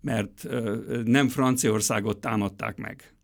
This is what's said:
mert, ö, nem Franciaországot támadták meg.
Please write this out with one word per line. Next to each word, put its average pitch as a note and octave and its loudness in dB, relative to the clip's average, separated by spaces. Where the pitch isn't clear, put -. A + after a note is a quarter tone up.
mert, A2+ -4
ö, A2+ -2
nem C3 6
Franciaországot A2 2
támadták G#2 -4
meg. - -12